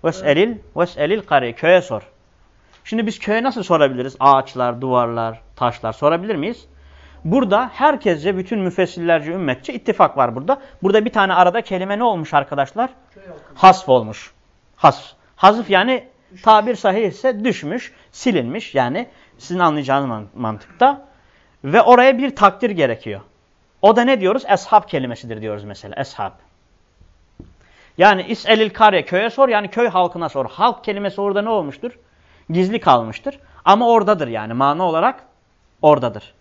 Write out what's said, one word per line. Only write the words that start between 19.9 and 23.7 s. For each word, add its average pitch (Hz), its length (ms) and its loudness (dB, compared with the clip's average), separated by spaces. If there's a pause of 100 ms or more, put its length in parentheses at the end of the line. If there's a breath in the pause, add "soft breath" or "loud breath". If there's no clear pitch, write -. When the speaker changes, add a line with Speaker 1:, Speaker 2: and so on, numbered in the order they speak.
Speaker 1:
man-, 107 260 -10
mantıkta. 123 680 -2 (580 soft breath)
Ve 147 180 2
oraya 247 360 6
bir 262 180 -4
takdir 202 340 0
gerekiyor. 117 520 -4 (600)